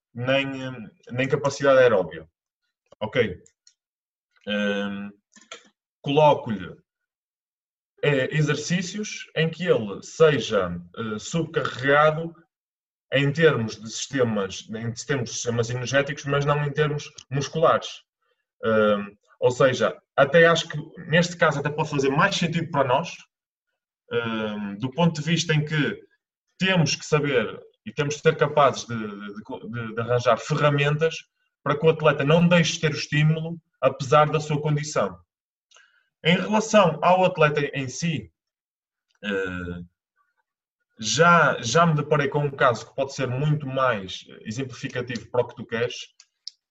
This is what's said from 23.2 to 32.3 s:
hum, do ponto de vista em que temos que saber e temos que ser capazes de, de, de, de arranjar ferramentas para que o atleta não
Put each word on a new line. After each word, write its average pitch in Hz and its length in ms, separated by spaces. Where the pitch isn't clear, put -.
hum, 107 680
do 127 120
ponto 156 300
de 147 60
vista 156 280
em 147 100
que 143 360
temos 180 380
que - 80
saber 131 560
e 110 80
temos 147 240
que - 60
ser 160 140
capazes 147 500
de, 117 100
de, 104 760
de, 113 240
de 113 60
arranjar 117 380
ferramentas 147 760
para 147 160
que 160 80
o 160 40
atleta 151 340
não 170 220